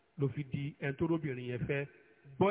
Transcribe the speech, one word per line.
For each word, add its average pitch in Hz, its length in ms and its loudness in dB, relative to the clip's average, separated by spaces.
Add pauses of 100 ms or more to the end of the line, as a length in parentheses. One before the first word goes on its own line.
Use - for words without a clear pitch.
(180)
ló 139 100 4
fi 147 160 -2
di 139 320 -4
ẹni 139 220 -2
tó 170 100 0
róbìnrin 151 400 0
yẹn 123 180 -2
fẹ́. 143 200 0 (400)
Gbọ́ 143 240 4